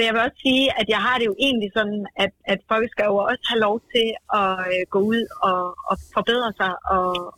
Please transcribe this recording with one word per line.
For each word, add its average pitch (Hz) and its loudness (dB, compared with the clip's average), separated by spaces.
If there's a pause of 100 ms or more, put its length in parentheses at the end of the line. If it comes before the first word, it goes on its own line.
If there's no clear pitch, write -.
jeg 226 0
vil 226 2
også - -8
sige, 262 2
at 214 0
jeg 214 2
har 254 0
det 233 0
jo 196 0
egentlig 233 0
sådan, 208 -2 (100)
at, 196 0 (140)
at 196 0 (120)
folk 226 0
skal 208 0
jo 202 2
også 202 -2
have 233 0
lov 214 2 (140)
til 226 4 (340)
at, 190 2 (180)
øh, 185 0
gå 202 2
ud 220 2 (260)
og, 180 2 (300)
og 196 0 (160)
forbedre 233 0
sig 190 0 (220)
og, 185 0 (300)